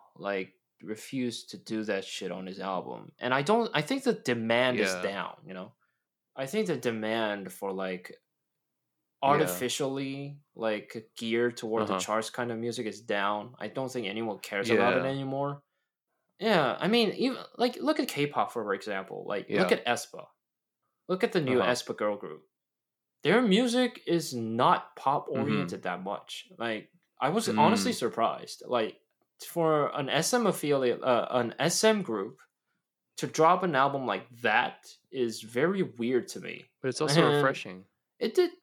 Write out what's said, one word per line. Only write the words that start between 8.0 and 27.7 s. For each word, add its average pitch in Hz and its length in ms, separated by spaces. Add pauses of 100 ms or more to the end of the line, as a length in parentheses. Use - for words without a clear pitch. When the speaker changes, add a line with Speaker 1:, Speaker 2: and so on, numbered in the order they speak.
Speaker 2:
Yeah. 139 80
Speaker 1:
artificially, 139 1080 (140)
like, 110 640
geared 117 400
toward 110 300
the 101 80
Speaker 2:
Uh-huh. 92 60
Speaker 1:
charts 107 300
kind 120 200
of 113 80
music 117 280
is 104 140
down. 104 580
I 107 100
don't 131 220
think 123 160
anyone 104 340
cares 101 300
about 101 260
it 87 80
Speaker 2:
Yeah. 135 60
Speaker 1:
anymore. 139 520 (760)
Yeah, 170 400
I 165 100
mean, 220 240
even, 247 260 (180)
like, 240 200
look 302 220
at 285 100
K-pop, 143 440
for 104 220
example. 95 520
Like, 95 220
look 98 220
Speaker 2:
Yeah. - 80
Speaker 1:
at - 80
aespa. - 420 (800)
Look 185 160
at 226 80
the 185 80
new 127 200
Speaker 2:
Uh-huh. 110 120
Speaker 1:
aespa - 240
girl 104 200
group. 78 300 (760)
Their 190 200
music 240 640
is 156 280
not 117 640
pop - 320
Speaker 2:
Mm-hmm. - 120
Speaker 1:
oriented 98 440
that 90 180
much. - 460 (100)
Like, 110 340 (260)
I 131 120
was 220 180
honestly 190 440